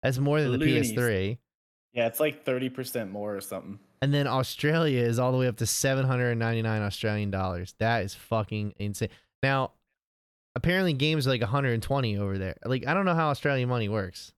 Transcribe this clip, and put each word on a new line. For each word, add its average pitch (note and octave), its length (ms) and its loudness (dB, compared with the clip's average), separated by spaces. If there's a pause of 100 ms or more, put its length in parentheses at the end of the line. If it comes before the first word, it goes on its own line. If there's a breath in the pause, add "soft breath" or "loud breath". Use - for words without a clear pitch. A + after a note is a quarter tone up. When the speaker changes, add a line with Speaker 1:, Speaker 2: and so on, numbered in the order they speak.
Speaker 1:
that's B2+ 160 0
more C#3+ 240 4
than C3 100 2
the B2+ 60 2
Speaker 2:
Loonies. B2+ 320 4
Speaker 1:
P - 0 -
S G#2+ 40 -6
three. A2 440 0 (540)
Speaker 2:
Yeah, A#2+ 140 2
it's A2+ 140 -2
like D3+ 240 0
thirty B2+ 240 0
percent A#2+ 420 -6
more G#2 260 -6
or F#2+ 40 -6
something. G2 380 -10 (240)
Speaker 1:
And C#3 100 2
then C#3+ 140 2
Australia C#3 760 0
is A#2 180 2
all B2+ 140 2
the B2+ 60 2
way B2+ 80 2
up A#2+ 120 -2
to A2+ 80 -2
seven C3+ 400 0
hundred B2 320 2
ninety-nine A2+ 440 0
Australian G#2 480 -2
dollars. F#2 500 -4
That A2+ 240 2
is - 100 -8
fucking G#2+ 640 -4
insane. G#2 300 -4 (340 loud breath)
Now, C3+ 300 0 (840)
apparently F3+ 380 2
games D3 340 2
are, C3 40 2
like, B2 120 2
a A#2+ 40 0
hundred C3 260 0
and A2+ 100 0
twenty B2+ 360 0
over G2 180 -2
there. F#2+ 280 -4
Like, B2+ 220 -2
I C#3 80 0
don't F#3+ 120 2
know F3 80 2
how D#3+ 160 2
Australian C3+ 400 0
money A#2 180 0
works. G2 500 -6